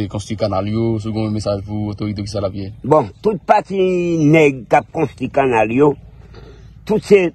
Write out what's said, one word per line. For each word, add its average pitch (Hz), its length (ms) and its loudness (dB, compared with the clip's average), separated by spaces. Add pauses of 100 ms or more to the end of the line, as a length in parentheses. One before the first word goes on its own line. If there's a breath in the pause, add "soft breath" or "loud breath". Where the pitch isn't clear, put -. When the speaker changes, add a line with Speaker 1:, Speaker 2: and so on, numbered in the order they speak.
Speaker 1:
a 101 40 -6
construit 104 300 -8
canal, 98 320 -2
yo, 113 300 -2
second 110 300 -4
message 101 340 -4
pour 104 240 -6
l'autorité 104 360 -6
qui 101 60 -8
s'est 104 120 -6
la 98 80 -2
pied. 95 220 -10 (120)
Speaker 2:
Bon, 135 260 2 (120)
toute 208 220 -2
partie 185 760 0
nèg 147 520 4
qui 160 60 2
a 147 60 4
construit 139 480 -6
canal, 117 420 0
yo, 143 240 4 (880 soft breath)
tout 214 180 0
ces 185 320 4